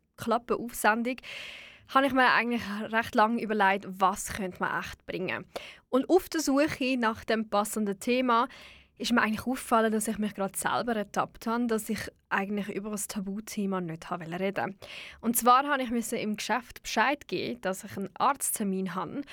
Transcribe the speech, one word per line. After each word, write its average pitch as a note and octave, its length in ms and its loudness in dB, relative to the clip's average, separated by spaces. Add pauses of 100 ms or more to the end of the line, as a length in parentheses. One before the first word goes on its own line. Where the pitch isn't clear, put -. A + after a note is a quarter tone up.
(160)
Klappe-Auf-Sendung, A3+ 1000 0 (720)
habe C4+ 160 4
ich C4 80 2
mir B3+ 180 6
eigentlich A3+ 320 2 (300)
recht A3+ 200 0
lange A3+ 280 6
überlegt, G3+ 480 2
was F#3+ 420 0
könnte F#3 300 -6
man E3+ 180 -2
echt - 260 -12
bringen. E3+ 380 -4 (460)
Und C4 200 2
auf F4+ 200 4
der E4 100 -2
Suche C#4 580 2
nach A3+ 280 -2
dem A3 240 0
passenden G#3 500 0
Thema B3 480 2 (500)
ist A#3 140 -2
mir A#3+ 100 6
eigentlich G#3+ 240 0
aufgefallen, A3+ 460 2
dass A3 160 0
ich G#3+ 100 -4
mich G#3 160 -4
gerade G3 240 -4
selber A#3 380 0
ertappt - 500 -4
habe, A#3 220 0
dass A3 220 -2
ich G3+ 100 -2 (300)
eigentlich G3+ 400 -2
über G3+ 200 -6
das G#3 180 -6
Tabuthema G3 720 -4
nicht E3 300 -8
habe E3+ 180 -6 (120)
reden. F#3+ 380 -2 (440)
Und A#3 160 0
zwar B3+ 300 6
habe C4 160 0
ich A#3+ 80 -4
müssen A#3 260 -2
im G#3+ 180 -2
Geschäft - 480 -4
Bescheid A#3 440 0
geben, F#3 340 -4
dass F#3+ 220 -4
ich G3+ 120 -14
einen G3 200 -4
Arzttermin F#3+ 800 0
habe. F#3+ 260 -6 (120)